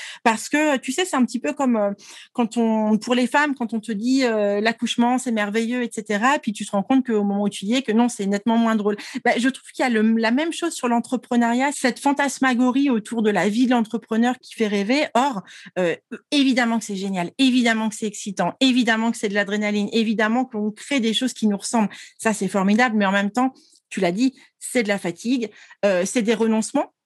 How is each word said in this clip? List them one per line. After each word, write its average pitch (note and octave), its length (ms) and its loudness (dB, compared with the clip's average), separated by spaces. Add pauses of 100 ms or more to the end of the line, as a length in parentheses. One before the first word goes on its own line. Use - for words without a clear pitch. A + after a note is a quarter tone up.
(240)
parce A3 240 0
que, D4 300 2
tu - 120 -8
sais, F4+ 140 -2
c'est F4+ 120 -2
un B3+ 100 4
petit - 120 -4
peu D4 140 -4
comme, B3+ 240 0
euh, G3+ 140 2 (420)
quand - 240 -2
on, A3 400 2
pour A3+ 180 -2
les B3 120 2
femmes, D4 280 0
quand A#3 200 -6
on A3+ 60 -4
te A3+ 120 -8
dit, B3+ 320 0
euh, G#3 380 0
l'accouchement, A#3+ 560 0
c'est B3 140 -4
merveilleux, A3 500 -2
et A#3 100 -4
cetera, A3 460 0
puis B3 160 -4
tu G#3 100 -10
te - 60 -12
rends G3+ 120 0
compte C4 220 2
qu'au G#3+ 200 0
moment G3+ 180 0
où G#3 80 0
tu G3 160 -8
y A3 80 0
es, C4 80 0
que A3+ 100 -4
non, A#3 160 4
c'est G#3 180 -6
nettement G3+ 300 0
moins A3+ 200 2
drôle. G#3 200 0 (260)
Ben, A#3+ 140 2
je B3 140 0
trouve - 220 -10
qu'il - 100 -4
y C#4 40 2
a B3+ 40 0
le, A3 100 2 (160)
la A3+ 140 0
même D4+ 220 0
chose E4 200 -4
sur - 160 -4
l'entrepreneuriat, A#3+ 840 0
cette A#3+ 260 -2
fantasmagorie C4+ 880 0
autour A3+ 340 -2
de G#3+ 80 2
la G3 200 2
vie A#3+ 160 2
de A#3+ 60 2
l'entrepreneur A#3 640 0
qui - 160 -20
fait A3 140 0
rêver. G#3 440 0
Or, A#3+ 300 0 (360)
euh, F3 160 0 (360)
évidemment B3+ 480 2
que G#3+ 80 -6
c'est G3+ 100 -6
génial, F#3 400 -4
évidemment A#3 540 2
que - 60 -6
c'est A3+ 100 -4
excitant, F#3+ 540 -4
évidemment A#3 520 4
que A#3 60 -14
c'est A3 100 -2
de G3 60 -4
l'adrénaline, G#3 580 0
évidemment A3+ 540 0
qu'on G#3+ 240 -4
crée C#4 300 -4
des A3+ 120 2
choses B3+ 220 -2
qui - 120 0
nous G3+ 120 0
ressemblent. G#3+ 320 0 (280)
Ça, A3+ 140 0
c'est G3+ 160 -2
formidable, G#3 480 2
mais G3+ 100 2
en F#3+ 60 2
même G3+ 200 0
temps, B3+ 200 2 (360)
tu - 100 -12
l'as F3+ 140 2
dit, B3 220 0 (260)
c'est - 240 -2
de G3+ 40 -2
la G3+ 100 0
fatigue, G#3+ 520 -4 (340)
euh, F#3 220 2
c'est B3 160 0
des A3 120 2
renoncements A3+ 580 0 (140)